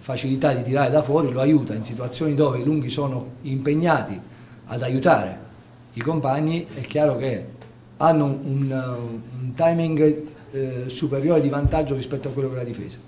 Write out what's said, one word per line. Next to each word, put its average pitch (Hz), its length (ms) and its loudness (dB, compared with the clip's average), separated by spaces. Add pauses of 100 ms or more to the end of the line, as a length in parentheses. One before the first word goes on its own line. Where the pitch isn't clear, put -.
facilità 131 460 0
di 123 100 -2
tirare 127 260 2
da 151 120 4
fuori 147 320 2
lo 127 80 0
aiuta 135 320 4
in 110 100 -4
situazioni 123 500 -4
dove 135 260 2
i 120 40 -4
lunghi 143 260 0
sono 131 420 -4 (100)
impegnati 139 760 0 (500)
ad 117 140 -6
aiutare 127 560 2 (580)
i 117 40 -8
compagni. 156 760 0
È - 60 -10
chiaro 147 380 0
che 123 280 -4 (520)
hanno 156 260 4
un, 139 180 0
un, 131 760 -4 (220)
un 127 120 -6
timing, 160 720 4 (280)
eh, 131 360 -6
superiore 139 540 2
di 139 80 2
vantaggio 143 440 0
rispetto 135 360 -6
a - 20 -8
quello 135 160 -2
della 127 160 -6
difesa 120 340 -10 (100)